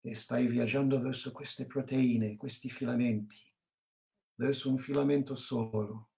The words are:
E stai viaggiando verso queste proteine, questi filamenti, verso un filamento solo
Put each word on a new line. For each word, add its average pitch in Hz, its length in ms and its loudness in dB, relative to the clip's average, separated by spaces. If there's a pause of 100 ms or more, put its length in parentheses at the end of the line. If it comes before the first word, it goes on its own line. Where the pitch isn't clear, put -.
E 120 120 -8
stai 123 320 0
viaggiando 123 560 2
verso 127 300 -4
queste - 340 -8
proteine, 120 720 2
questi - 320 -8
filamenti, 120 680 0 (960)
verso 135 340 0
un 131 80 4
filamento 139 560 2
solo 110 840 -4